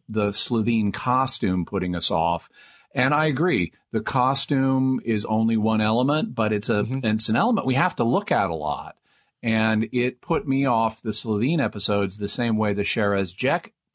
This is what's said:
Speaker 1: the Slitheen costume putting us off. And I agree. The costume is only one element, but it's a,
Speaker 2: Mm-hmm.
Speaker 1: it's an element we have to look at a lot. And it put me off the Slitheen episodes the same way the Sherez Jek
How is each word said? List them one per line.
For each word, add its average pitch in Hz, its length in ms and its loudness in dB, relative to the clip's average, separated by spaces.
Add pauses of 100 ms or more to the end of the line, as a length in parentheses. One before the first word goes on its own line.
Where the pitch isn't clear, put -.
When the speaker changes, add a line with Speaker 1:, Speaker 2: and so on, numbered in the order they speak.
Speaker 1:
the 107 220 0
Slitheen 110 640 0
costume 117 680 0
putting 90 320 -2
us 85 160 -2
off. 85 380 -2 (440)
And 135 200 0
I 156 140 0
agree. 135 440 0 (220)
The 110 80 -2
costume 131 1040 0
is 110 200 0
only 113 300 2
one 110 240 2
element, 120 560 0
but 110 160 0
it's 104 180 -2
a, 104 140 2
Speaker 2:
Mm-hmm. 123 220 -4
Speaker 1:
it's 110 240 0
an 110 80 2
element 214 280 2
we 127 100 0
have 165 200 0
to 120 80 0
look 151 300 0
at 101 160 2
a 82 60 -4
lot. 76 420 -6 (480)
And 110 460 2
it 123 300 -2
put 160 260 -2
me 135 180 2
off 113 360 -2
the 117 80 -6
Slitheen 113 520 0
episodes 101 560 0
the 104 120 -4
same 117 260 -2
way 107 180 2
the 98 100 -2
Sherez 98 520 0
Jek 147 380 -2 (220)